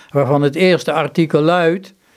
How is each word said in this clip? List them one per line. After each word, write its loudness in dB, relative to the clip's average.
waarvan 0
het 0
eerste 0
artikel 0
luidt -2